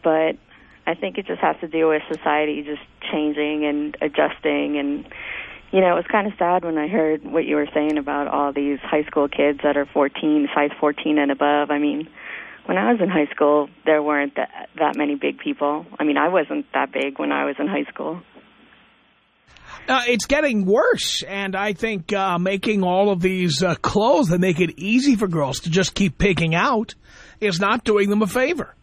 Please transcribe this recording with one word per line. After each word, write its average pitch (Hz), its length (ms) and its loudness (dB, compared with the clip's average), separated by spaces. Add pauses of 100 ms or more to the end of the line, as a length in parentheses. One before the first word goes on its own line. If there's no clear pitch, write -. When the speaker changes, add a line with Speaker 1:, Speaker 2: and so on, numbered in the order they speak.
Speaker 1:
but 160 340 2 (500)
I 165 80 -2
think 185 240 -6
it 190 80 -8
just 180 140 -6
has 151 200 0
to 165 80 -10
do 160 200 2
with 151 220 2
society 151 520 -2
just 147 200 -10 (300)
changing 151 540 -2
and 147 340 -4
adjusting. 147 800 -2
And, 143 280 -4 (680)
you 190 80 4
know, 185 120 4
it 170 40 2
was 175 140 -4
kinda 208 280 0
sad 175 260 2
when 165 140 -2
I 151 100 -2
heard 156 360 0
what 160 200 -2
you 147 120 -2
were 147 180 0
saying 151 240 0
about 143 300 -4
all 143 240 -2
these 143 280 -2
high 151 240 0
school 147 240 0
kids 143 360 0
that 147 120 2
are 143 100 0
fourteen, 147 680 0
size 147 160 2 (100)
fourteen 151 380 0
and 143 120 2
above. 147 400 2
I 147 80 0
mean, 147 300 -2 (580)
when 185 120 0
I 214 140 2
was 226 100 2
in 175 80 2
high 156 160 2
school, 147 420 2 (160)
there 151 180 4
weren't 143 340 0
that, - 420 -8
that 151 180 0
many 147 200 0
big 139 220 -4
people. 147 460 -4 (140)
I 151 60 -2
mean, 147 120 2
I 147 120 2
wasn't 151 440 -2
that 135 200 -2
big 139 260 -6
when 147 140 -4
I 139 120 -2
was 143 140 -6
in 143 80 -4
high 147 260 -4
school. 170 300 -10 (1600)
Speaker 2:
Uh, 254 200 0
it's 240 180 0
getting 277 400 2
worse, 247 600 2
and 190 300 -6
I 202 200 -2
think, 214 400 -6
uh, 190 240 0
making 196 440 0
all 190 280 4
of 185 100 0
these, 180 420 0
uh, 175 120 2
clothes 233 540 4
that 175 100 2
make 180 220 2
it 165 180 0
easy 247 380 4
for 202 120 0
girls 147 320 -2
to 170 100 -6
just 180 240 2
keep 196 220 0
picking 165 380 2
out 220 400 0 (460)
is 190 200 0
not 208 240 0
doing 202 240 2
them 208 140 2
a 214 40 2
favor. 262 560 -2